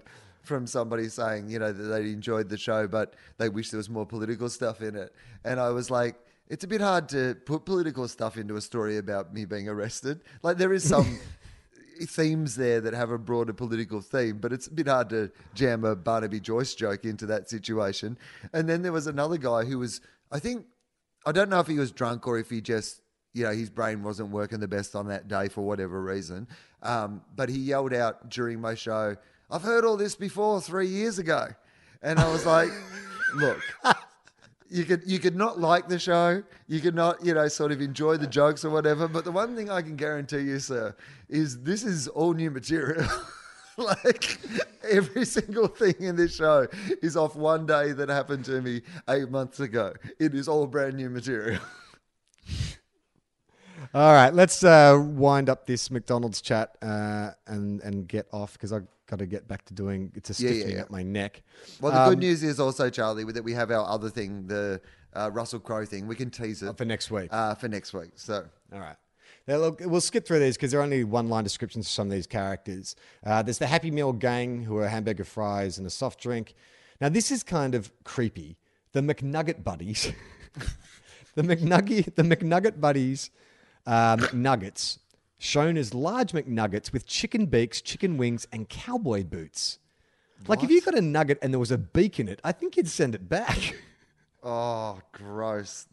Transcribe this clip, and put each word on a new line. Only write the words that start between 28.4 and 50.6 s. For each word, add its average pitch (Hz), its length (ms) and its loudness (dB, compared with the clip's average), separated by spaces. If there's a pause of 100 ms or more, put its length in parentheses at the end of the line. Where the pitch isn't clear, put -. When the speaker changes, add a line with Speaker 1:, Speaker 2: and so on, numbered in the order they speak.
Speaker 1:
my 113 160 -4
show, 110 400 -4 (340)
"I've 160 120 -6
heard 233 240 2
all 226 100 4
this 202 200 -2
before 202 440 0
three 185 280 -2
years 196 300 -2
ago." 160 300 0 (540)
And 160 180 0
I 160 100 6
was 160 160 -2
like, 165 220 6 (340)
<laughs> - 340 -4
"Look, 143 220 2 (1120)
you 175 140 -2
could, 170 220 2
you 190 140 0
could 175 180 2
not 202 240 0
like 170 260 4
the 180 100 -2
show, 175 460 4 (240)
you 156 140 -2
could 170 120 2
not, 170 320 2
you 170 80 4
know, 151 140 4
sort 147 240 0
of 143 80 -2
enjoy 147 380 0
the 147 100 -2
jokes 143 380 4
or 156 40 -2
whatever, 151 380 2
but 165 160 -4
the 175 80 -6
one 226 240 -2
thing 208 140 -8
I 185 120 -4
can 156 140 -8
guarantee 147 460 -4
you, 139 180 -2
sir, 113 340 -6 (360)
is 139 340 -2
this 202 220 -2
is 156 240 -4
all 165 240 0
new 160 180 -2
material." 143 600 -2
<laughs> - 40 -4 (580)
Like, 233 600 0 (500)
every 214 380 2
single 208 400 0
thing 190 320 2
in 180 180 -4
this 170 200 2
show 151 320 6 (340)
is 160 160 0
off 151 180 2
one 156 300 2
day 147 260 2
that 139 160 -4
happened 139 380 -2
to 131 160 -2
me 120 220 -4 (260)
eight 135 220 0
months 131 300 -4
ago. 107 320 -2 (260)
It 151 160 2
is 139 120 -4
all 151 200 2